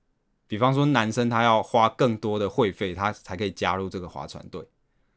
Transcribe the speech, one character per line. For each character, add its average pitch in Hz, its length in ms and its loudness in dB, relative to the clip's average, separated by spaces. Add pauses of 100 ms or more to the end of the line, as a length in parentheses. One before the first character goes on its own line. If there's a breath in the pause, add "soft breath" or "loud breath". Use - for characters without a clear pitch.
(480)
比 107 100 -6
方 127 160 2
说 143 120 4
男 113 260 2
生 120 180 0
他 117 140 2
要 113 180 6
花 113 280 2
更 120 260 0
多 104 240 -2
的 101 100 0
会 107 220 2
费， 90 220 -4
他 98 180 -2
才 - 240 -12
可 95 80 -6
以 95 80 -4
加 92 240 -2
入 95 140 -4
这 95 100 -10
个 90 80 -10
划 73 180 -12
船 - 220 -16
队。 - 180 -14 (520)